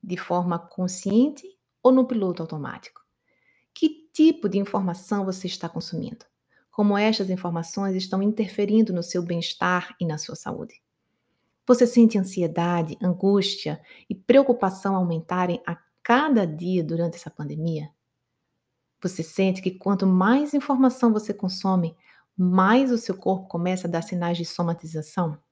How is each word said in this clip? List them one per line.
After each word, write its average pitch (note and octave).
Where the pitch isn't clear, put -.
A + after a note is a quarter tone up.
De F3+
forma F3
consciente G3
ou B3+
no C4
piloto F#3+
automático? -
Que -
tipo D#4+
de F#3+
informação G3
você F#3
está F3
consumindo? -
Como G3+
estas G#3
informações F#3
estão F#3+
interferindo G#3
no F3
seu F3+
bem-estar F3
e F3
na D#3
sua -
saúde? -
Você A#3+
sente A#3
ansiedade, E3+
angústia F#3
e F#3
preocupação F#3+
aumentarem F3+
a E3+
cada B3+
dia E3+
durante E3
essa -
pandemia? D3+
Você F3+
sente F#3
que F#3
quanto F#3+
mais G#3+
informação C4
você G#3+
consome, F#3
mais F#3+
o A#3+
seu G3
corpo F#3+
começa F3+
a F3
dar E3
sinais F3
de E3+
somatização? E3